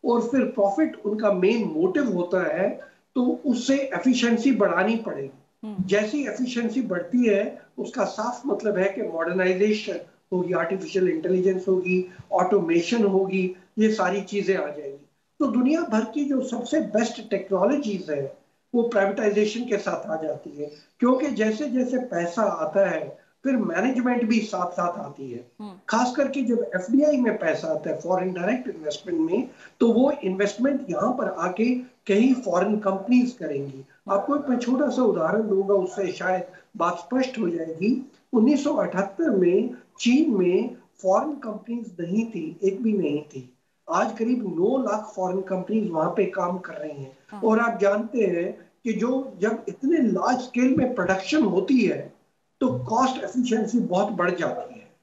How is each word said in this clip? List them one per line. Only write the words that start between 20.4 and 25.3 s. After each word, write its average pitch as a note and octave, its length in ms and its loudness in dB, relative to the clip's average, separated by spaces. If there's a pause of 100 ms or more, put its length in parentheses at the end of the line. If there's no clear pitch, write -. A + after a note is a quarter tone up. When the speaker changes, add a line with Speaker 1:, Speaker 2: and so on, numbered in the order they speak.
Speaker 1:
है, D3 80 -8 (300)
क्योंकि B3+ 260 4
जैसे A3 420 -2
जैसे B3 300 0
पैसा E3+ 440 -2
आता F3+ 480 2
है, D3+ 360 -8 (220)
फिर C4+ 100 2
management A#3 680 0
भी A3 160 2
साथ-साथ F3 580 -4
आती C#3 340 -12